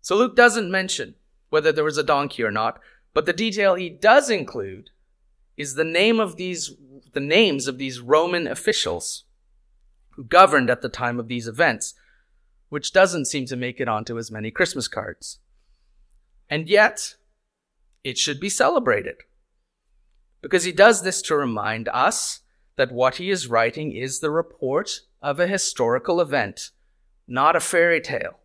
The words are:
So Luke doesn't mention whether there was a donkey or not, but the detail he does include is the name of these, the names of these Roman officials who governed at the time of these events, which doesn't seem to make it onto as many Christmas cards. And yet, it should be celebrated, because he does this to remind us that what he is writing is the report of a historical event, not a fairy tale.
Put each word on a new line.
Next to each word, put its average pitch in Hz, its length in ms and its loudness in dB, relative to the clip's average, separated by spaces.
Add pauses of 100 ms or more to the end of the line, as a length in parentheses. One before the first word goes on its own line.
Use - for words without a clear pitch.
So - 140 -2
Luke 240 200 2
doesn't 233 360 4
mention 185 440 -4 (340)
whether 156 220 2
there 151 120 0
was 151 140 -2
a 151 60 -2
donkey 143 400 0
or 107 80 0
not, 110 280 -4 (340)
but 147 120 0
the 170 80 0
detail 202 420 2
he 180 140 -6
does 247 400 4
include 104 600 -6 (680)
is 139 200 -10
the 156 80 0
name 196 360 2
of 185 160 -2
these, 180 380 -8 (400)
the 139 60 -4
names 147 480 2
of 127 100 -8
these 131 220 -8
Roman 160 480 2
officials - 800 -4 (840)
who 139 120 -18
governed 147 460 6
at 123 120 0
the 127 80 -6
time 120 300 -4
of 113 80 -8
these 120 200 -8
events, 117 460 0 (760)
which - 240 -8
doesn't 175 320 4
seem 135 220 -4
to 127 100 -8
make 123 240 -6
it 120 80 -2
onto 110 280 -4
as 113 140 -10
many 110 200 -8
Christmas - 360 -2
cards. - 520 -12 (1120)
And 156 200 -6
yet, 208 460 2 (880)
it 127 140 -6
should 143 220 -4
be 196 100 -6
celebrated, 240 680 0 (1200)
because 180 220 0
he 180 80 -4
does 196 320 6
this 185 200 -4
to 160 120 -2
remind 110 540 -4
us - 500 -2 (380)
that 131 140 0
what 127 240 0
he 180 140 -8
is 170 180 -4
writing 117 440 0
is 135 280 -8
the 156 120 -2
report 156 680 -4 (200)
of 143 180 -6
a 175 80 2
historical 170 720 0
event, 135 500 -4 (560)
not 139 280 2
a 165 40 2
fairy 170 400 2
tale. - 440 -8